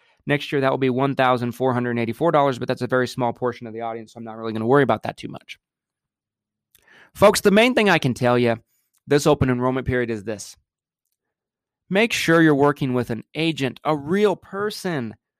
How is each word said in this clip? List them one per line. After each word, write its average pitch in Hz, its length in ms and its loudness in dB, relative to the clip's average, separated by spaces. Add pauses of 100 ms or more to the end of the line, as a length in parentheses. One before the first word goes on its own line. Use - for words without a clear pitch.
(260)
Next 143 240 -2
year, 143 120 -2
that 135 80 2
will 135 80 -2
be 131 120 2
one 135 240 0
thousand 123 380 2
four 131 200 -2
hundred 123 260 -2
eighty-four 117 320 -2
dollars, 143 280 2
but 123 80 -8
that's 123 160 -4
a 123 40 -4
very 127 200 0
small 120 260 -4
portion 120 340 -6
of 107 80 -14
the 113 80 -10
audience, 113 300 -10
so 117 60 -20
I'm 113 60 -14
not 113 120 -14
really 113 180 -8
gonna 110 120 -4
worry 139 160 4
about 113 200 0
that 107 160 -10
too - 100 -12
much. - 300 -18 (1500)
Folks, 196 300 4
the 208 100 4
main 233 220 4
thing 214 140 2
I 170 100 4
can 127 160 0
tell 123 240 2
you 117 180 2 (500)
this 143 200 2
open 143 240 2
enrollment 127 360 -2
period 123 240 -2
is 107 140 -8
this. 104 320 -12 (1300)
Make 220 220 2
sure 165 300 4
you're 156 120 6
working 143 400 2
with 123 160 -2
an 113 120 -8 (120)
agent, 139 500 -4
a 151 100 0
real 180 400 0
person, 185 800 -8 (260)